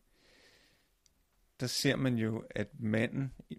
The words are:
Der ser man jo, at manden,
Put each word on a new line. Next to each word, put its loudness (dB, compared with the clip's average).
Der -2
ser 2
man 2
jo, 0
at -4
manden, 0